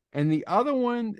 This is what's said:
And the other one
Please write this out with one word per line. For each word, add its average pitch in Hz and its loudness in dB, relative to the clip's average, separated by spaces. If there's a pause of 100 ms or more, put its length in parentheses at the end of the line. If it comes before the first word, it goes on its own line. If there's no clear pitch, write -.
(120)
And 147 0
the 156 0
other 247 2
one 240 -2